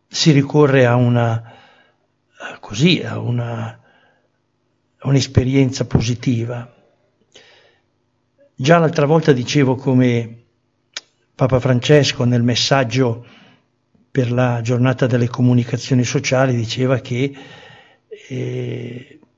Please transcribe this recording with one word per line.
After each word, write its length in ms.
si 240
ricorre 560
a 80
una, 580
così, 440
a 160
una, 600
a 100
un'esperienza 800
positiva. 880
Già 240
l'altra 260
volta 260
dicevo 440
come 680
Papa 240
Francesco 640
nel 180
messaggio 960
per 200
la 300
giornata 440
delle 220
comunicazioni 760
sociali 520
diceva 440
che, 320
eh, 920